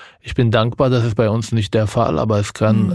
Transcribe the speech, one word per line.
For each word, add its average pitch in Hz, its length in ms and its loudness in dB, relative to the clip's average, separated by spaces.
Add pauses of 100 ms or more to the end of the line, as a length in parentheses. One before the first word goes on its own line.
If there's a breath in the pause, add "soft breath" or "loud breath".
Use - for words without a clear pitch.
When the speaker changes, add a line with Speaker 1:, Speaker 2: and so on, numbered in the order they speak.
(220 loud breath)
Speaker 1:
Ich - 120 -12
bin 120 160 2
dankbar, 120 400 0
das 123 160 2
ist 107 100 -2
bei 110 140 2
uns 110 220 -4
nicht 110 240 -2
der 107 100 2
Fall, 117 320 0
aber 110 220 0
es 101 140 -4
kann, 107 340 2
Speaker 2:
Mhm. 90 80 -2